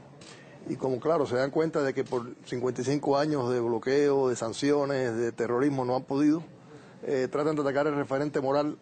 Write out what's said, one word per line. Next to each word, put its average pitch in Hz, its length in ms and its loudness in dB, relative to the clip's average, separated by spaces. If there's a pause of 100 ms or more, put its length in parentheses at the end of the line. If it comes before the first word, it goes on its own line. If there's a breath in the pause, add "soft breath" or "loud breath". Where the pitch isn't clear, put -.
(680 loud breath)
Y - 60 -4
como, 131 240 -2
claro, 151 260 2
se 120 120 -2
dan 135 160 0
cuenta 156 300 0
de 135 120 0
que 131 80 -2
por 123 320 -4 (120)
cincuenta 127 340 -4
y 123 40 -4
cinco 139 320 2
años 143 360 0
de 123 80 2
bloqueo, 131 680 2
de 123 60 2
sanciones, 135 800 0
de 117 160 0
terrorismo 123 540 0
no 123 100 0
han 131 80 -2
podido, 147 400 2 (600 loud breath)
eh, 131 260 0
tratan 147 240 0
de 147 80 0
atacar 139 240 0
el 151 80 0
referente 143 460 -2
moral, 135 420 0